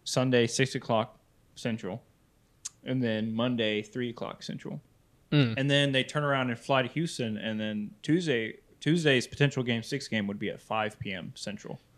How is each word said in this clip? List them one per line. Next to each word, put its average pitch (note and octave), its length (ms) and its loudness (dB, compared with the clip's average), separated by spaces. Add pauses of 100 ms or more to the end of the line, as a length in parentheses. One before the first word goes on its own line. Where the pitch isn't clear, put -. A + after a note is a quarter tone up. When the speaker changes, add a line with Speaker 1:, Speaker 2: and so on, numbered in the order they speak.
Speaker 1:
Sunday, B2+ 420 4
six C3 280 0
o'clock A#2 420 0 (380)
Central. A2 480 -6 (840)
And C3 180 -2
then A2 320 0
Monday, A2+ 480 0
three B2 280 -6
o'clock - 340 -10
Central. - 360 -10 (520)
Speaker 2:
Mm. B2+ 240 4
Speaker 1:
And C3+ 140 0
then C#3+ 220 4
they C3 120 2
turn D3+ 180 -2
around C3+ 280 0
and A#2 80 -4
fly C3+ 240 4
to A#2+ 60 -2
Houston. B2+ 480 -4
And A2 220 -4
then G#2+ 320 -4 (120)
Tuesday, D3 560 0 (220)
Tuesday's D3 460 4
potential C#3 380 0
game A#2 180 0
six C3+ 240 -6
game G#2+ 220 -2
would G2+ 100 -6
be G2+ 120 -4
at - 100 -10
five A2 400 -4
P G2+ 120 -6
M F#2 220 -10
Central. - 460 -10 (180)